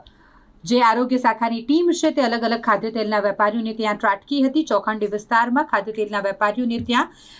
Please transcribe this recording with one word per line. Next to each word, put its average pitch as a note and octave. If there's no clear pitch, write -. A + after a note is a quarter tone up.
જે A#3+
આરોગ્ય B3
શાખાની A#3
ટીમ E4+
છે D#4+
તે D4
અલગ A#3
અલગ A#3
ખાદ્ય A3
તેલના G#3+
વેપારીઓને G#3+
ત્યાં G#3+
ત્રાટકી G#3+
હતી. C4+
ચોખંડી G#3+
વિસ્તારમાં A#3
ખાદ્ય G#3+
તેલના G#3
વેપારીઓને G#3
ત્યાં, A#3+